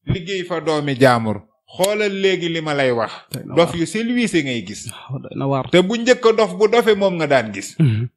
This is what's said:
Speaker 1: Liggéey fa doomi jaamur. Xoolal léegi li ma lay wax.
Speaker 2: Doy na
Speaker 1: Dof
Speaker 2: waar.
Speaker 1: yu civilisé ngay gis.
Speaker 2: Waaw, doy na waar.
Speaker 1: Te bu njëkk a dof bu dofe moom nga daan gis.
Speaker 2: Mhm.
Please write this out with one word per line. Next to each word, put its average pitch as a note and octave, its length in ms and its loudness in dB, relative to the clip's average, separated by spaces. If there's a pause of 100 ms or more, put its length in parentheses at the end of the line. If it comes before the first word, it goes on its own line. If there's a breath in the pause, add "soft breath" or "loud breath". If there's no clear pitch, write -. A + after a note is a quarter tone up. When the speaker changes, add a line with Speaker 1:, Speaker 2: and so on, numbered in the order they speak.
Speaker 1:
Liggéey F3+ 380 -4
fa F3 180 -4
doomi D3+ 380 -2
jaamur. A2+ 420 4 (360)
Xoolal G#3 440 0
léegi F3+ 280 0
li E3 120 -4
ma D#3 120 -4
lay C3+ 180 2
wax. A2+ 200 -2 (200)
Speaker 2:
Doy B2+ 140 -12
na - 100 -6
Speaker 1:
Dof E3 140 6
Speaker 2:
waar. - 100 -8
Speaker 1:
yu D#3+ 60 0
civilisé A3+ 580 -2
ngay B2 220 -4
gis. - 260 -12
Speaker 2:
Waaw, - 280 -12
doy A#2+ 160 -16
na C3+ 120 -4
waar. C3 220 -2
Speaker 1:
Te F3 120 6
bu F#3+ 160 0
njëkk A#3 280 2
a A3+ 80 6
dof G#3 240 2
bu G#3+ 100 4
dofe A3 280 4
moom G3 200 0
nga D#3+ 120 -2
daan B2 260 2
gis. G2 260 -10
Speaker 2:
Mhm. B2 380 2